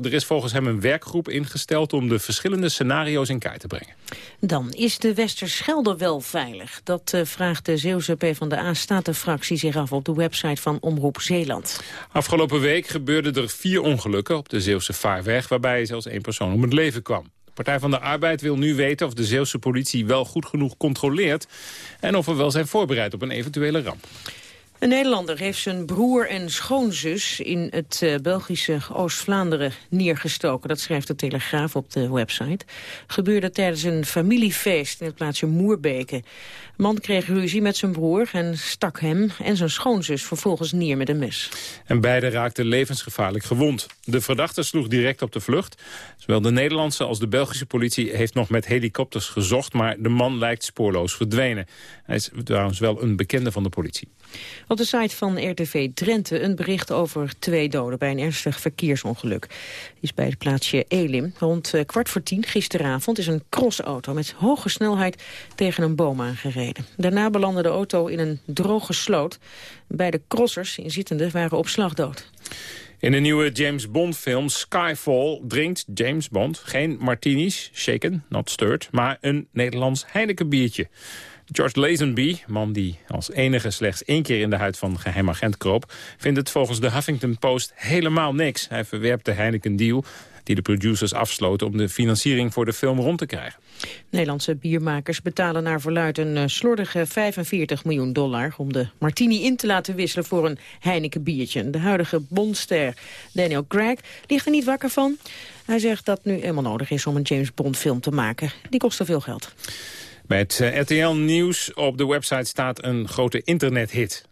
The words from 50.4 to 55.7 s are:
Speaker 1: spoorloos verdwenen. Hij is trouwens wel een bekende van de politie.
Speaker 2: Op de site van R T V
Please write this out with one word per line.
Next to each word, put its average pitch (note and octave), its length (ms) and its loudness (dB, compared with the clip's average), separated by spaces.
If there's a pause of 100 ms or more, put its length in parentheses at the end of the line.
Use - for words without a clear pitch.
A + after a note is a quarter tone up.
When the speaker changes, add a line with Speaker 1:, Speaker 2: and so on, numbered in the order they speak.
Speaker 1:
spoorloos F#2 520 0
verdwenen. A2+ 500 0 (380)
Hij A2 120 -2
is - 140 -4 (140)
trouwens G2+ 340 0
wel G#2+ 240 0
een A2 140 2
bekende A#2 360 0
van G#2 100 -2
de F#2+ 60 0
politie. - 400 -6 (600)
Speaker 2:
Op A3+ 80 2
de A#3 80 2
site A3+ 320 0
van F#3 340 0
R F3+ 40 -4
T D#3+ 140 -2
V C#3 260 0